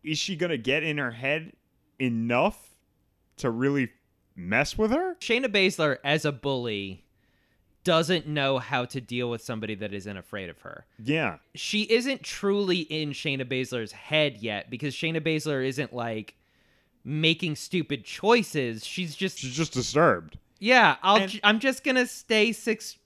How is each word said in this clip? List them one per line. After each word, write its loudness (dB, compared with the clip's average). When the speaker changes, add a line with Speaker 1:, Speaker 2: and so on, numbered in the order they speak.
Speaker 1:
Is -2
she -4
gonna 0
get 0
in -2
her -2
head -4
enough 0
to 0
really 0
mess 0
with 2
her? -2
Speaker 2:
Shayna 0
Baszler, 2
as 0
a 2
bully, -4
doesn't 2
know 2
how -2
to -8
deal -4
with -6
somebody -6
that -8
isn't -8
afraid -10
of -16
her. -16
Speaker 1:
Yeah. 0
Speaker 2:
She -2
isn't 0
truly 0
in -4
Shayna -4
Baszler's -4
head 0
yet -6
because -6
Shayna -2
Baszler 0
isn't, -4
like, -6
making 0
stupid -4
choices. 2
She's -6
just -2
Speaker 1:
She's -6
just -2
disturbed. 2
Speaker 2:
Yeah, 6
I'll 6
Speaker 1:
And 2
Speaker 2:
j-, -10
I'm 6
just -2
gonna 2
stay 2
six -4